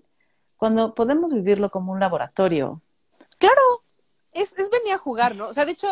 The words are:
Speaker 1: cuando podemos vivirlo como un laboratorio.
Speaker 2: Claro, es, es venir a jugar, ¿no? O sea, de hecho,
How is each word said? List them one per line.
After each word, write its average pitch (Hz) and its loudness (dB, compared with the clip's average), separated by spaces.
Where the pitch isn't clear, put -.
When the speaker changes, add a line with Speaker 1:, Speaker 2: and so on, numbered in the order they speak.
Speaker 1:
cuando 220 0
podemos 294 0
vivirlo 202 0
como 190 -6
un 190 -4
laboratorio. 165 -2
Speaker 2:
Claro, 508 6
es, 381 -4
es 392 -4
venir 453 -2
a 381 -4
jugar, 240 -2
¿no? 208 -10
O - -12
sea, 285 0
de 320 -4
hecho, 403 -6